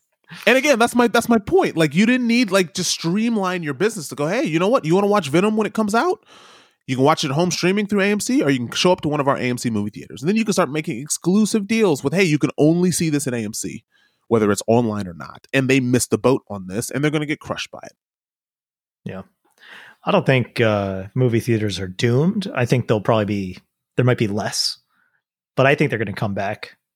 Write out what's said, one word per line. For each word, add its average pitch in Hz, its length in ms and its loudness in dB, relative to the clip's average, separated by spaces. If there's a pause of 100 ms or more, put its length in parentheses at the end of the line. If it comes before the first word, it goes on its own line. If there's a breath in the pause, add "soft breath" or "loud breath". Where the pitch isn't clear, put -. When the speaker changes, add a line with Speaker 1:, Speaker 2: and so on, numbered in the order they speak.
(460 loud breath)
Speaker 1:
And 233 100 6
again, 269 220 4
that's 233 160 2
my, 240 140 4
that's 226 200 0
my 233 100 6
point. 330 380 2
Like, 156 200 2
you 208 100 4
didn't 247 220 2
need, 233 240 2
like, 190 220 0
to 180 100 -6
streamline 190 800 -2
your 147 100 -4
business 170 360 -2
to 135 40 -10
go, 147 140 -2
"Hey, 240 160 -2
you 160 160 0
know 185 80 2
what? 247 160 0
You 160 100 2
wanna 202 140 2
watch 202 200 0
Venom 208 280 2
when 214 100 0
it - 80 -8
comes 214 220 0
out? 339 280 -2 (640 soft breath)
You 127 100 -2
can 131 80 2
watch 151 180 4
it 156 60 -2
at 131 60 -2
home 175 180 2
streaming 196 340 0
through 202 140 0
A 190 60 2
M 208 120 0
C, 247 240 0
or 147 80 2
you 135 80 2
can 117 120 -4
show - 200 2
up 180 120 0
to 160 60 -2
one 147 120 -2
of 135 80 0
our 131 80 2
A 80 60 -4
M 123 160 -2
C 127 100 -4
movie 104 220 -2
theaters." - 320 -16
And 147 60 -2
then 208 60 2
you 220 100 2
can 208 100 -2
start 165 160 0
making 151 280 -6
exclusive 196 720 0
deals 208 340 2
with, 139 120 -2
"Hey, 196 100 2
you 151 140 2
can 135 180 0
only 175 340 4
see 165 200 0
this 143 160 -2
at 123 80 -4
A 120 40 -4
M 107 140 -6
C, 92 320 -10 (440)
whether 107 220 4
it's 101 160 0
online 110 400 2
or 87 60 -12
not." - 400 -18
And 135 160 2
they 135 120 4
missed 123 300 0
the 104 80 0
boat 127 300 2
on 98 180 -10
this, 95 240 -6
and 139 140 -4
they're 151 60 0
gonna 151 160 -4
get 147 120 -6
crushed - 320 -10
by - 140 -16
it. - 80 -20 (1120)
Speaker 2:
Yeah. 95 180 -12 (840 loud breath)
I - 80 -4
don't 180 120 2
think, 127 380 0
uh, 101 520 -2
movie 120 260 2
theaters 107 380 -2
are 95 100 -8
doomed. 147 680 0
I 123 100 0
think 120 240 0
they'll 107 140 0
probably 110 240 2
be, 98 320 -6 (380)
there 127 100 2
might 123 120 2
be 113 100 0
less, - 500 -4 (800)
but 131 100 4
I 143 80 6
think 147 160 0
they're 113 80 -4
gonna 101 160 -6
come 101 200 -4
back 101 440 -8 (180)